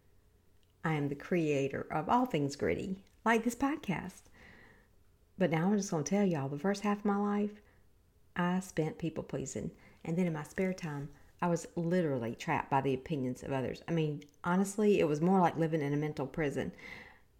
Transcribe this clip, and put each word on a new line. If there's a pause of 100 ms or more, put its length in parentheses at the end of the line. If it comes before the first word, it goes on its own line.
(840)
I
am
the
creator
of
all
things
gritty, (200)
like
this
podcast. (1120)
But
now
I'm
just
gonna
tell
y'all,
the
first
half
of
my
life, (760)
I
spent
people
pleasing. (340)
And
then
in
my
spare
time, (340)
I
was
literally
trapped
by
the
opinions
of
others.
I
mean, (200)
honestly,
it
was
more
like
living
in
a
mental
prison. (680)